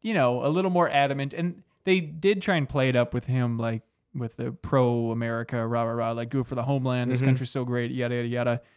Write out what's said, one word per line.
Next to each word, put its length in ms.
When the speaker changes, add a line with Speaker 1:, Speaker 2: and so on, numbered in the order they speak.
Speaker 1:
you 140
know, 300
a 40
little 220
more 180
adamant. 460
And 280
they 160
did 420
try 140
and 120
play 200
it 80
up 180
with 120
him, 320
like, 240
with 220
the 160
pro-America, 1120
rah, 160
rah, 100
rah, 200
like, 180
"Do 100
it 60
for 80
the 100
homeland. 460
This 100
Speaker 2:
Mm-hmm. 80
Speaker 1:
country's 220
so 140
great, 260
yada, 260
yada, 120
yada." 340